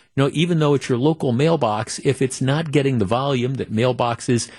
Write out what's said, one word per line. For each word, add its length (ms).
you 60
know, 100
even 240
though 160
it's 140
your 100
local 320
mailbox, 720
if 200
it's 200
not 320
getting 260
the 60
volume 500
that 160
mailboxes, 880